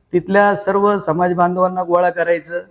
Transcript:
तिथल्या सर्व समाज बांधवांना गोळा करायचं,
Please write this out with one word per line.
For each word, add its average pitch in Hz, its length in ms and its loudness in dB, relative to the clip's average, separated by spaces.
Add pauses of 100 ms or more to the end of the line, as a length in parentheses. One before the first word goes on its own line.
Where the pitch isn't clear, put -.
(140)
तिथल्या 196 420 2
सर्व 202 440 0
समाज 180 340 -2
बांधवांना 180 500 0
गोळा 175 260 2
करायचं, 170 600 -4